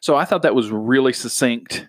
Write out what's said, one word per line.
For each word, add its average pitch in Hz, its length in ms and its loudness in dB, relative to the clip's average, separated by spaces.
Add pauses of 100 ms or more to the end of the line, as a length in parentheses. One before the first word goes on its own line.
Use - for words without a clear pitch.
So 151 160 0
I 147 80 2
thought 180 180 -2
that 147 120 2
was 110 160 0
really 120 420 2
succinct. - 760 -4